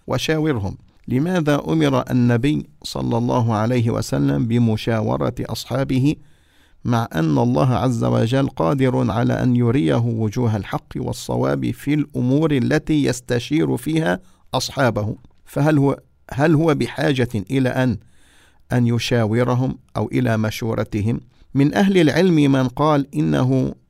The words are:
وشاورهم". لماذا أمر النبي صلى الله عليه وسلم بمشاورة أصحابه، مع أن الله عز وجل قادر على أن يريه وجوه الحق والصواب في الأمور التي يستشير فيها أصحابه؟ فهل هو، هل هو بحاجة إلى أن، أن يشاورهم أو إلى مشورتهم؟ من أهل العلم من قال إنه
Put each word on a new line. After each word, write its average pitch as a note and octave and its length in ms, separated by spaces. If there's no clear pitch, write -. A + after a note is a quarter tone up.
وشاورهم". C3+ 680
لماذا D3 600
أمر C#3 440
النبي B2 580
صلى B2+ 340
الله A#2+ 360
عليه A#2 360
وسلم C3+ 580
بمشاورة A#2 920
أصحابه، C3+ 760
مع A#2 300
أن D#3 220
الله B2 360
عز A#2 300
وجل A#2+ 440
قادر C3 640
على A#2+ 320
أن B2 120
يريه B2+ 400
وجوه A2+ 600
الحق - 400
والصواب B2+ 760
في C#3 220
الأمور C#3+ 580
التي C#3+ 540
يستشير B2+ 720
فيها D#3+ 420
أصحابه؟ G#2+ 600
فهل D3+ 320
هو، C#3 220
هل D3+ 240
هو D#3 180
بحاجة C3 560
إلى C3 180
أن، B2 280
أن B2 160
يشاورهم A#2+ 880
أو G#2+ 140
إلى A#2+ 260
مشورتهم؟ A2 840
من C#3 200
أهل G3 240
العلم E3 380
من C3+ 320
قال C#3+ 480
إنه C3+ 580